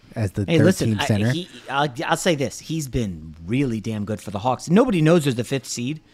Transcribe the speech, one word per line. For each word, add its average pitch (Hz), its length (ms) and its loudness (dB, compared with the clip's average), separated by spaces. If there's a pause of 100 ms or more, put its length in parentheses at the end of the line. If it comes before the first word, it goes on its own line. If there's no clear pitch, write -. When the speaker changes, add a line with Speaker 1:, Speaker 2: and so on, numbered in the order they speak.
(160)
Speaker 1:
as 104 160 -2
the 104 120 -2
Speaker 2:
Hey, 160 140 2
Speaker 1:
third - 60 8
Speaker 2:
listen, 160 240 2
Speaker 1:
team 107 120 0
Speaker 2:
I, - 60 -2
Speaker 1:
center. 107 240 2
Speaker 2:
he, 160 180 -4 (220)
I'll, 135 180 0 (160)
I'll 160 120 0
say 170 180 2
this. 135 240 -4
He's 151 300 -6
been 85 480 -4 (100)
really 120 340 0
damn 107 240 -4
good 104 160 -4
for 101 120 -12
the 95 80 -4
Hawks. 123 280 -2
Nobody 202 320 4
knows 160 240 6
there's 135 120 0
the 117 80 -2
fifth 135 220 -4
seed 135 340 -6 (140)